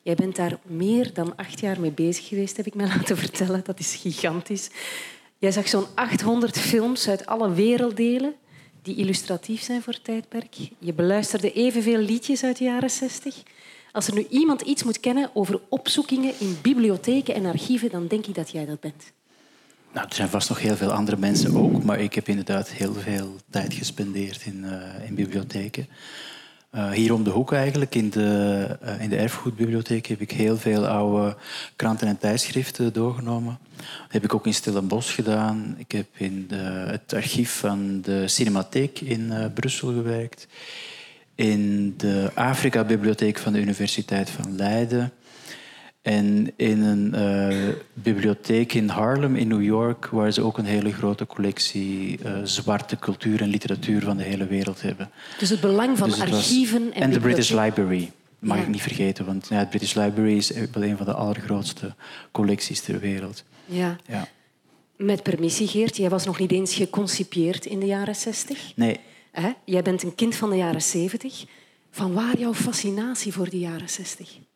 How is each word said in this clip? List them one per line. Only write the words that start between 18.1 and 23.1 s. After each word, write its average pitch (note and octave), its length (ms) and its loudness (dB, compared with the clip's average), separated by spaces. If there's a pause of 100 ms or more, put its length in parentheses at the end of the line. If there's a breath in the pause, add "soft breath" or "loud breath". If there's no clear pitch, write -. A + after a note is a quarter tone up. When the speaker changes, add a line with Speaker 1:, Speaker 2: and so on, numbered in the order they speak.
Speaker 1:
ik G3 100 -8
dat D#3+ 160 -6
jij D#3 140 -6
dat D3 140 -8
bent. D3+ 320 -12 (840 soft breath)
Speaker 2:
Nou, G2+ 140 -6
er - 80 -10
zijn G2 140 -2
vast G2+ 200 0
nog A#2+ 100 0
heel G#2+ 160 2
veel G2 160 0
andere G#2 260 0
mensen - 380 4
ook, - 280 4
maar G#2 160 2
ik G2+ 140 -2
heb - 140 -2
inderdaad G2 420 -2
heel G2+ 240 -4
veel G2 420 -4 (140)